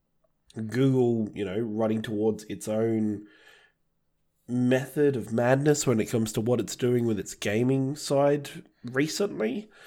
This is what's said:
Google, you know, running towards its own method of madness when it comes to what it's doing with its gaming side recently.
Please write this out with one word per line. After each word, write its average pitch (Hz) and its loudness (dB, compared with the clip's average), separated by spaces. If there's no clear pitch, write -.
Google, 120 2
you 101 -4
know, 95 -2
running 110 0
towards 107 -2
its 101 -10
own 110 0
method 131 2
of 104 -6
madness 135 2
when 117 4
it 104 0
comes 113 -2
to - 0
what 117 2
it's 95 -6
doing 123 0
with 110 0
its - -8
gaming 131 0
side 143 0
recently. 151 -2